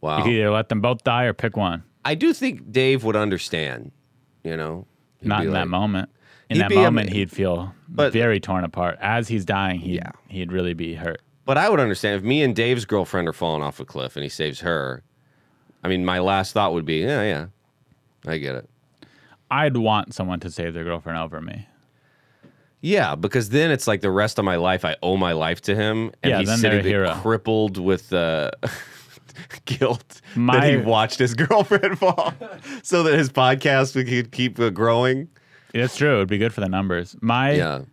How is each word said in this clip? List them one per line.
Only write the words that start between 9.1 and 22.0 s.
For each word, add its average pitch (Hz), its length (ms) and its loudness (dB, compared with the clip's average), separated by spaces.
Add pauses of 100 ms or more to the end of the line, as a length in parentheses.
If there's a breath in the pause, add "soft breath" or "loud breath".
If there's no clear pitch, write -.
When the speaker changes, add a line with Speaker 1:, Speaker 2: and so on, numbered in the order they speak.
Speaker 2:
he's 107 160 -2
dying, 95 340 -2
he'd, 87 180 -4
Speaker 1:
Yeah. - 140 -8 (160)
Speaker 2:
he'd 90 240 -8
really 90 240 -2
be 82 200 -8
hurt. 82 260 -8 (240)
Speaker 1:
But 135 140 2
I 185 100 4
would 202 100 4
understand 104 380 0
if 95 80 -4
me 139 180 2
and 123 140 2
Dave's 117 280 0
girlfriend 92 440 -2
are 82 40 -4
falling 80 300 -2
off 73 160 -6
a - 60 -12
cliff 65 320 -10
and 71 80 -8
he 71 40 -8
saves 73 320 -6
her. 71 440 -4 (800 soft breath)
I 85 40 -4
mean, 92 160 0
my 90 140 0
last 95 340 0
thought 98 200 2
would 85 120 -2
be, 78 180 -2
"Yeah, 123 200 -2
yeah, 85 240 -4 (800)
I 80 120 -4
get 67 180 -6
it." 60 120 -14 (840 soft breath)
Speaker 2:
I'd 139 260 0
want 110 380 0
someone 90 260 -4
to 87 100 -10
save 85 240 -8
their 85 100 -8
girlfriend 82 340 -6
over 80 220 -8
me. 98 280 -14 (1120 soft breath)